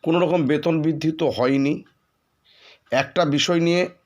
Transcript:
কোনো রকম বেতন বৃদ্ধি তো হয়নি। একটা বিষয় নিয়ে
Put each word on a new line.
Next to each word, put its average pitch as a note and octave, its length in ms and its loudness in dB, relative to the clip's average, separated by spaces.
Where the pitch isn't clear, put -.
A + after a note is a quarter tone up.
কোনো E3 180 0
রকম F3 280 2
বেতন D3+ 340 0
বৃদ্ধি D#3 380 -2
তো E3+ 100 0
হয়নি। C#3 440 0
একটা C3+ 340 -2
বিষয় D3 420 0
নিয়ে F3 140 2